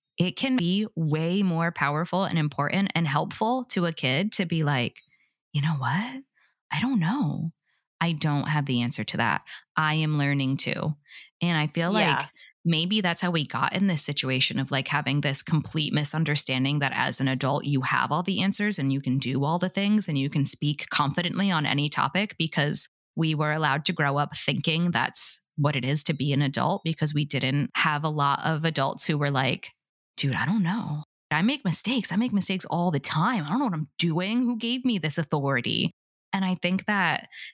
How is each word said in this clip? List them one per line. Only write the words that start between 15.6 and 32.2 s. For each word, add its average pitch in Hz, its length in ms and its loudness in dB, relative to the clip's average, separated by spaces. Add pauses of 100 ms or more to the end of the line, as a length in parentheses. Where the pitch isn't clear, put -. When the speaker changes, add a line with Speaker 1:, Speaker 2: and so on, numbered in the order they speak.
Speaker 1:
misunderstanding 147 880 0
that 135 160 0
as 131 240 0
an 135 80 2
adult, 131 360 0
you 135 180 2
have 127 280 0
all 165 140 0
the 180 180 0
answers 208 340 0
and 135 160 0
you 135 80 0
can 131 180 0
do 139 260 0
all 165 120 2
the 180 120 0
things 202 400 2
and 147 100 0
you 135 100 0
can 139 160 2
speak - 460 -2
confidently 175 580 0
on 156 160 2
any 143 240 0
topic, 143 520 -2
because 151 480 0 (260)
we 156 220 0
were 151 160 0
allowed 151 320 0
to 185 80 0
grow 143 240 0
up 143 180 -2
thinking 160 560 0
that's - 500 0 (140)
what 143 220 2
it 123 80 -2
is 147 180 2
to 165 100 0
be 151 200 0
an 143 100 2
adult, 143 400 0
because 151 320 -2
we 147 100 0
didn't 139 520 0
have 151 260 0
a 160 60 0
lot 143 360 0
of 156 200 0
adults 147 420 0
who 156 100 2
were 143 140 0
like, 131 420 0 (440)
"Dude, 135 180 0
I - 100 -2
don't 196 200 2
know. 160 400 -4 (260)
I 156 120 0
make 269 220 0
mistakes. 214 460 0
I 170 60 -2
make 247 160 0